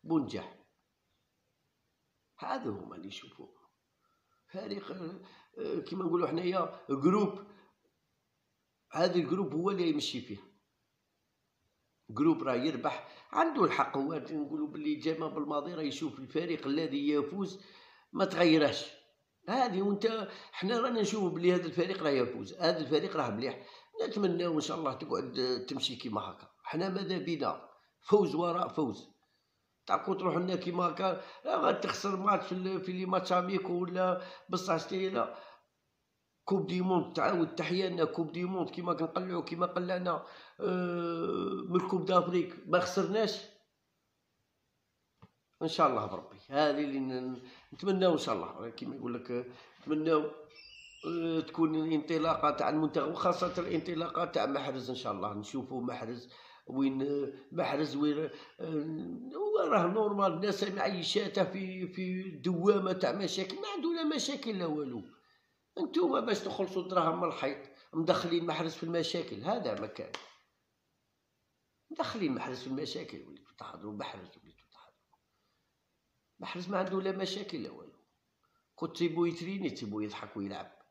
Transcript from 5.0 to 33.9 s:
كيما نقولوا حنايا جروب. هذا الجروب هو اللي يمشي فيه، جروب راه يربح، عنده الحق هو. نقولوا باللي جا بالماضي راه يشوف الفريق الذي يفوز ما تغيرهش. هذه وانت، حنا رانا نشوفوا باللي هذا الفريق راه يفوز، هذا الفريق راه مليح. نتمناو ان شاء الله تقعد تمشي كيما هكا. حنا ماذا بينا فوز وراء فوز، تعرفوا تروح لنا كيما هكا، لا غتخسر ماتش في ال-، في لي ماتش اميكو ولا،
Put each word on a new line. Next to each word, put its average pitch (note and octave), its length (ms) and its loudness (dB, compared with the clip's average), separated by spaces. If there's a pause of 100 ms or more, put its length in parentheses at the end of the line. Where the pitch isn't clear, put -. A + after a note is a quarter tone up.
كيما F#3 260 -4
نقولوا E3 220 4
حنايا F3+ 520 0 (100)
جروب. F3+ 500 6 (1500)
هذا F3 240 2
الجروب E3 380 2
هو F3+ 180 0
اللي F3 180 2
يمشي C#3+ 320 -2
فيه، G2+ 160 -10 (1700)
جروب C#3+ 340 4
راه C3 120 2
يربح، C3+ 520 0 (240)
عنده C#4+ 320 4
الحق C#3 340 2
هو. C#3+ 160 0
نقولوا D3+ 540 -4
باللي D3+ 280 -2
جا D#3 180 -2
بالماضي D#3 600 -2
راه D#3+ 80 -6
يشوف C#3+ 380 -4
الفريق D#3 480 -2
الذي C#3+ 420 0
يفوز D3 560 0 (480)
ما F#3+ 120 4
تغيرهش. D#3+ 720 4 (500)
هذه A3+ 320 2
وانت، G#3 460 2 (240)
حنا A3+ 280 0
رانا A#3+ 220 2
نشوفوا G3 280 2
باللي E3+ 260 4
هذا E3+ 100 0
الفريق D#3+ 380 0
راه D3+ 60 4
يفوز، A#2 440 2
هذا E3+ 240 2
الفريق D#3 400 2
راه B2+ 120 2
مليح. A#2 380 -4 (400)
نتمناو F3 480 2
ان D3 60 4
شاء D#3+ 160 -4
الله C#3+ 160 -2
تقعد B2 760 -2
تمشي - 260 -2
كيما G#2+ 260 -4
هكا. - 300 -12 (120)
حنا F3+ 260 -2
ماذا F#3 280 -2
بينا C#3 520 -2 (320)
فوز G3 340 6
وراء F3 320 2
فوز، C3 420 -2 (760)
تعرفوا - 300 2
تروح F3 200 0
لنا F3+ 200 2
كيما F3 280 0
هكا، F3 380 0 (240)
لا - 120 2
غتخسر - 580 0
ماتش F#3+ 300 2
في - 60 -8
ال-، F#3 300 -2
في F#3 100 -6
لي F#3 140 -2
ماتش F#3 280 2
اميكو F3+ 400 2
ولا، F3+ 480 2 (280)